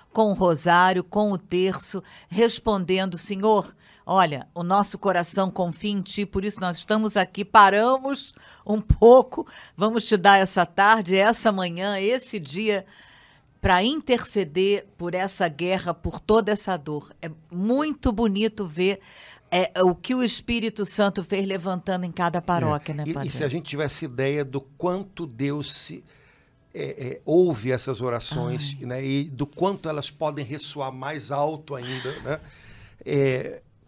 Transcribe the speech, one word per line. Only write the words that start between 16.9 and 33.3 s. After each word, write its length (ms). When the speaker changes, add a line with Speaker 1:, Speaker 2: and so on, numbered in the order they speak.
Speaker 1:
É 80
muito 640
bonito 540
ver, 340
é, 220
o 120
que 200
o 80
Espírito 640
Santo 400
fez 220
levantando 580
em 80
cada 300
paróquia, 500
Speaker 2:
É. 40
Speaker 1:
né, 100
Speaker 2:
E, 40
e 40
Speaker 1:
Padre? 160
Speaker 2:
se 140
a 40
gente 160
tivesse 400
ideia 400
do 160
quanto 680
Deus 460
se, 300
é, 100
é, 420
ouve 440
essas 300
orações, 800
Speaker 1:
Ai. 60
Speaker 2:
né, 180
e 200
do 220
quanto 440
elas 200
podem 320
ressoar 480
mais 400
alto 440
ainda, 460
né? 200
É, 560